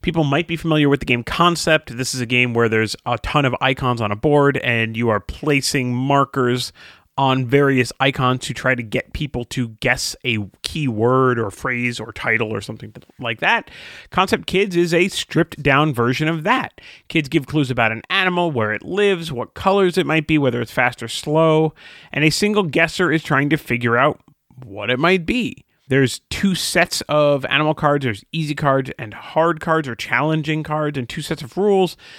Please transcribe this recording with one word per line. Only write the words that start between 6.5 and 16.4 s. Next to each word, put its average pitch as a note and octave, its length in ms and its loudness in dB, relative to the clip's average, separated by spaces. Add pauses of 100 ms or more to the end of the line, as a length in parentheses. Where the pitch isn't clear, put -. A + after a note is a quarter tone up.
on C3 300 2
various C3+ 540 2
icons C3 440 2
to - 120 -6
try C3 180 0
to A#2+ 80 -4
get A2+ 320 -6
people B2+ 320 -6
to B2 220 -4 (140)
guess - 340 -2 (100)
a A#2 140 0 (240)
key D#3 240 -2
word B2 500 2
or G#2+ 140 -4
phrase B2 480 -6
or A2+ 120 -12
title A2+ 400 0
or G#2+ 80 -4
something G#2+ 320 -14 (280)
like A#2 200 -6
that. G#3+ 300 0 (400)
Concept F#3 380 -2
Kids F#3+ 280 0
is E3+ 200 2
a F3 140 4
stripped - 520 -2
down C#3+ 320 2
version B2 340 0
of D#3+ 160 -4